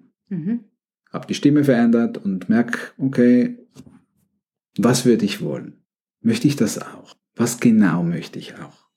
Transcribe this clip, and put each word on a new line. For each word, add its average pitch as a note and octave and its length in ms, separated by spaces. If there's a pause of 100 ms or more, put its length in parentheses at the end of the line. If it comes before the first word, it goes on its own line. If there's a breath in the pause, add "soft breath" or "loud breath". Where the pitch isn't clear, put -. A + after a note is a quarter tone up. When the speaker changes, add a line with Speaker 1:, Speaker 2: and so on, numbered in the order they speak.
(300)
Speaker 1:
Mhm. G3+ 320 (500)
Speaker 2:
Hab - 160
die - 60
Stimme C#3+ 320
verändert A#2 580
und F#2+ 240
merk, - 500
okay, B2 600 (1200)
was A#2+ 280
würde A2+ 200
ich - 160
wollen? C2+ 400 (400)
Möchte A2+ 260
ich C#3 80
das - 260
auch? - 340 (200)
Was - 240
genau G#2+ 440
möchte - 360
ich - 160
auch? - 420